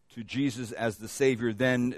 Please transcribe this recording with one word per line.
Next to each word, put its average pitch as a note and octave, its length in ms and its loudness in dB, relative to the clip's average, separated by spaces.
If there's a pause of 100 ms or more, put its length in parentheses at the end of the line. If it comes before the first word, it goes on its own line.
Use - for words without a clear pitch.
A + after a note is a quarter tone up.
(140)
to A#2 100 -12
Jesus A#2+ 480 -2
as A2 240 -2
the G#2+ 120 -12
Savior, A#2+ 440 2
then B2 460 2